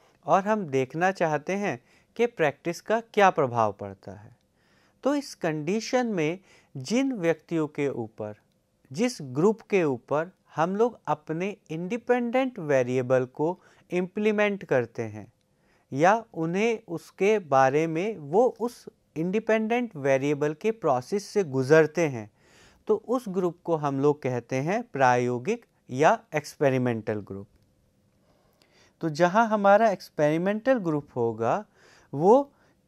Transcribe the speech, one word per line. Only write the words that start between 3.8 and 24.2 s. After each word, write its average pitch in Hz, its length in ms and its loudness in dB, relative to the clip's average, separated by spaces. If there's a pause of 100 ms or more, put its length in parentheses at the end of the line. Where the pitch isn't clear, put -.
है। 104 240 -20 (680)
तो 269 120 0
इस 277 200 -8
कंडीशन 190 720 -2
में 175 320 -2 (360)
जिन 254 380 -2
व्यक्तियों 165 540 -2
के 143 220 -4
ऊपर, 110 440 -8 (580)
जिस 233 300 -4
ग्रुप 156 400 0
के 190 220 0
ऊपर 147 480 -4 (240)
हम 170 200 -2
लोग 226 320 -2
अपने 160 480 -6 (160)
इंडिपेंडेंट 240 880 -4
वेरिएबल 127 680 0
को 151 340 -4 (320)
इम्प्लीमेंट 202 720 -2
करते 123 400 -2
हैं 104 280 -12 (600)
या 185 320 2 (100)
उन्हें 196 540 -2
उसके 190 520 -2
बारे 139 480 4
में 175 300 -4
वो 156 280 0 (140)
उस 240 260 -8 (320)
इंडिपेंडेंट 220 800 -2
वेरिएबल 143 580 0
के 214 180 -4
प्रोसेस 165 540 -2
से 208 180 -2
गुजरते 151 640 4
हैं, 113 220 -6 (580)
तो 214 100 2
उस 247 320 -4
ग्रुप 180 340 -2
को 165 120 -2
हम 143 240 -2
लोग 147 220 2